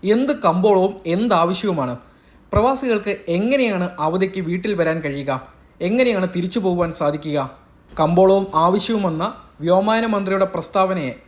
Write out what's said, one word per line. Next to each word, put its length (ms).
എന്ത് 300
കമ്പോളവും 500
എന്താവശ്യവുമാണ്? 880
പ്രവാസികൾക്ക് 600
എങ്ങനെയാണ് 600
അവധിക്ക് 420
വീട്ടിൽ 340
വരാൻ 260
കഴിയുക? 320
എങ്ങനെയാണ് 460
തിരിച്ചു 220
പോകുവാൻ 340
സാധിക്കുക? 460
കമ്പോളവും 520
ആവശ്യവുമെന്ന 680
വ്യോമയാന 460
മന്ത്രിയുടെ 380
പ്രസ്താവനയെ 680